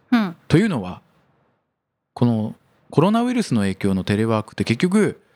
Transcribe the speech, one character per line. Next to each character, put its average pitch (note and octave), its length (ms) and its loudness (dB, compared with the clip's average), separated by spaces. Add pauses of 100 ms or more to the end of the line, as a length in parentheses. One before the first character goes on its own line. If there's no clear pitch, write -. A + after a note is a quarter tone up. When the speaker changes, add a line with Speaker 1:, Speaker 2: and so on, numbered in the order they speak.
(120)
Speaker 1:
う A#3+ 60 4
ん。 F#3+ 180 -2 (120)
Speaker 2:
と D3 100 4
い G#3+ 80 4
う A3 40 0
の C3 120 -4
は、 F2+ 200 -12 (1120)
こ B2 120 0
の A2+ 300 -2 (340)
コ - 120 2
ロ G3 100 4
ナ A3+ 100 0
ウ B3 80 -2
イ B3 60 -4
ル A3+ 80 0
ス - 100 -2
の A2 80 2
影 F#2+ 140 -2
響 G2 180 -2
の F#2 100 -2
テ G2+ 140 0
レ A2 80 0
ワ A2+ 140 0
ー G#2 40 -6
ク - 100 -18
っ - 20 -20
て G2+ 80 -4
結 A#2 160 0
局、 F#3 420 0 (140)